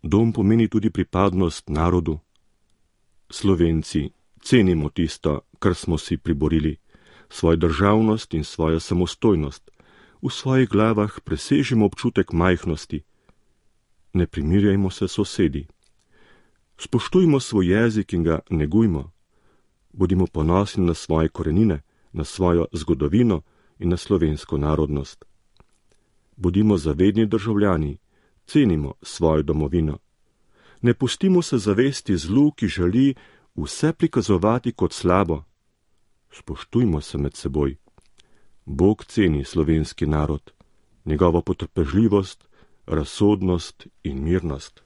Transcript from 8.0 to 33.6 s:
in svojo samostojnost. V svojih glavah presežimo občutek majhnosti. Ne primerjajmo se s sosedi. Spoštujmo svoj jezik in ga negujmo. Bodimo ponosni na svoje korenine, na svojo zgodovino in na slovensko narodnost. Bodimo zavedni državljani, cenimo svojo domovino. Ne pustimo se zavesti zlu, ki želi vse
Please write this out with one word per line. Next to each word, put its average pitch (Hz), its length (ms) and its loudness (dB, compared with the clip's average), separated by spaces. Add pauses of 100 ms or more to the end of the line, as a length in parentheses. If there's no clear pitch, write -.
in 78 100 -2
svojo 80 360 -2
samostojnost. 87 920 -2 (520)
V 131 80 -4
svojih 131 380 2
glavah 107 560 0
presežimo 127 640 0
občutek - 460 -2
majhnosti. 85 720 0 (1080)
Ne 90 140 0
primerjajmo 98 640 0
se - 180 -6
s - 40 -8
sosedi. 82 540 -2 (1120)
Spoštujmo 151 640 2
svoj 98 260 0
jezik 107 460 0
in 87 100 0
ga 80 160 0 (120)
negujmo. 82 600 0 (840)
Bodimo 92 340 0
ponosni 90 580 0
na 85 100 0
svoje 80 340 -2
korenine, 82 540 0 (300)
na 85 120 -6
svojo 85 480 0
zgodovino 82 680 0 (360)
in 87 100 -4
na 87 80 0
slovensko 80 640 -2
narodnost. 73 680 -2 (1120)
Bodimo 95 400 2
zavedni 92 500 2
državljani, 101 720 0 (480)
cenimo 85 560 0
svojo 80 400 0
domovino. 76 560 -2 (800)
Ne 120 140 2
pustimo 180 480 0
se 135 160 -2
zavesti 104 580 0
zlu, 120 360 2
ki 104 160 -4
želi 117 460 0 (420)
vse 151 360 -4